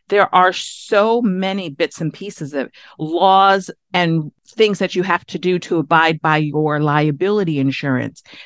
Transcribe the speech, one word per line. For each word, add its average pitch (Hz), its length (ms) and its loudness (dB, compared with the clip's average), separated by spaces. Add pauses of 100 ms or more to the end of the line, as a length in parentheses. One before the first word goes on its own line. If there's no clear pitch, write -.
There 202 240 2
are 180 200 6
so 220 680 0
many 190 480 -4
bits 143 300 -4
and 160 140 -4
pieces 160 400 -12
of 139 160 -4 (280)
laws 190 720 2 (240)
and 165 380 0 (160)
things 208 320 0
that 185 160 -4
you 180 80 0
have 175 220 -2
to 180 120 -10
do 180 220 0
to 170 200 -4
abide 160 420 2
by 156 160 2
your 151 420 -2
liability 151 800 0
insurance. 131 640 -4 (220)